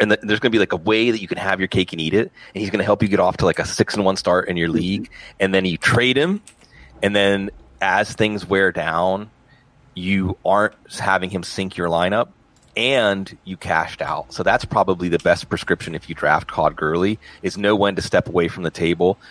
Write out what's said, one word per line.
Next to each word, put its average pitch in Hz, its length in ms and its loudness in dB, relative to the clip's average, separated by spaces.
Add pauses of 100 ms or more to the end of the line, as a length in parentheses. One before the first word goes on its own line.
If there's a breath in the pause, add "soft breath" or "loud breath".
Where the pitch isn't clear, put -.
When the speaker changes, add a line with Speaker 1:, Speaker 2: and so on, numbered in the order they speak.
Speaker 1:
and 104 100 4
th-, 104 120 2
there's 104 160 0
gonna 123 120 0
be, 110 80 2
like, 95 140 2
a 90 40 -2
way 110 340 2
that 110 100 0
you 92 60 -10
can 85 120 -6
have 95 220 0
your 92 80 -2
cake 92 240 0
and 82 80 -6
eat 80 140 -2
it, 110 160 2 (240 loud breath)
and 98 60 -8
he's 98 100 -6
gonna 98 140 0
help 101 180 2
you 107 60 2
get 95 120 2
off 90 180 2
to, 95 80 2
like, 85 120 2
a 82 60 0
six - 300 0
and 104 100 0
one 95 120 2
start 90 320 0
in 90 80 -2
your 82 120 0
Speaker 2:
Mm-hmm. 80 80 0
Speaker 1:
league, 90 340 -2 (300 loud breath)
and 98 140 0
then 92 100 4
you 85 140 -2
trade 123 400 2
him, 180 240 0 (600 soft breath)
and 101 140 2
then 101 340 2 (300)
as 95 320 0
things 104 340 -2
wear 95 240 2
down, 90 600 -2 (640 soft breath)
you 95 500 -2
aren't 101 300 2 (260)
having 95 300 0
him 92 120 -6
sink 95 340 -8
your 87 120 -2
lineup, 90 400 0 (480)
and 107 680 0
you 92 120 -10
cashed 80 460 -4
out. 76 300 -8
So - 120 -8
that's 104 200 2
probably 92 440 0
the 82 100 0
best 85 300 0
prescription - 480 -4
if - 120 -12
you 80 60 -10
draft 76 340 0
Todd 76 280 0
Gurley, 87 420 -2 (240 loud breath)
is 92 140 -4
know 101 180 2
when 101 220 2
to - 60 -4
step - 260 0
away 85 180 0
from 90 160 -8
the 80 80 -4
table 87 480 0 (120)